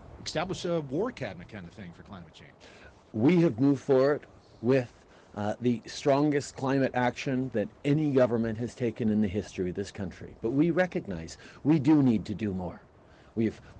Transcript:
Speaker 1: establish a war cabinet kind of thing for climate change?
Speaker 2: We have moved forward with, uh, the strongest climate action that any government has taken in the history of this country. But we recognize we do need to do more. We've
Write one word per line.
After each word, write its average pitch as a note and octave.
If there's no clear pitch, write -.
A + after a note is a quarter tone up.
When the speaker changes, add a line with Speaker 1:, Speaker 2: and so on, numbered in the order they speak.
Speaker 1:
establish F3
a E3+
war D#3
cabinet F2+
kind F#2+
of E2
thing F2+
for F#2
climate E2+
change? -
Speaker 2:
We D3+
have B2+
moved C#3
forward C3+
with, B2
uh, G#2
the A#2
strongest C#3+
climate C3+
action B2+
that G#2+
any D3
government A#2
has A#2+
taken A2+
in G#2+
the G#2
history F#2+
of F2
this G2+
country. F2
But A2+
we D3
recognize D3
we D#3
do D3
need A2+
to G#2+
do G2
more. F2+
We've A2